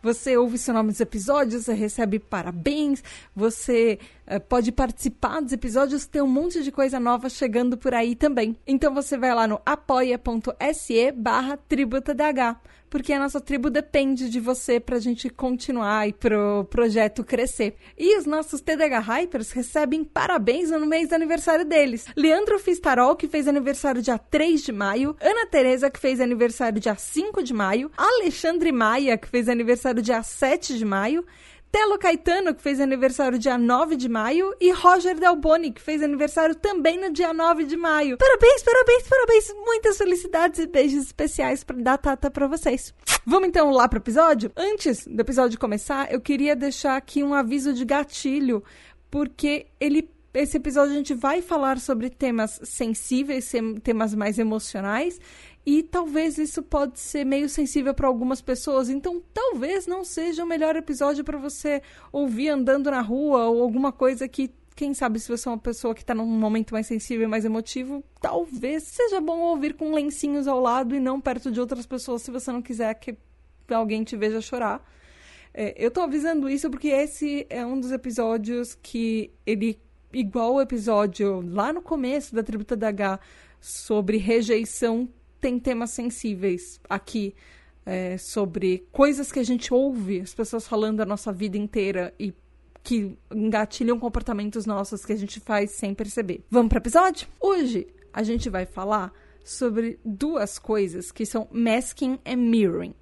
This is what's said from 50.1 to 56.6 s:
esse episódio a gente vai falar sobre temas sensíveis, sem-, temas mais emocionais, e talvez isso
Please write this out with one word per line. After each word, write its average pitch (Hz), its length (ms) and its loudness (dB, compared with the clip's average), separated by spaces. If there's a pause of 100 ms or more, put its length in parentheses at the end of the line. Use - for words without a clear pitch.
esse 285 240 0
episódio 285 340 2
a 285 40 0
gente 285 180 -2
vai 285 260 0
falar 277 400 0
sobre 247 300 -4
temas 233 540 -4
sensíveis, 254 840 -4
sem-, 220 300 -4
temas 220 380 0
mais 208 240 -2
emocionais, 220 800 -2 (460)
e 294 160 4
talvez 320 580 -2
isso 302 220 -4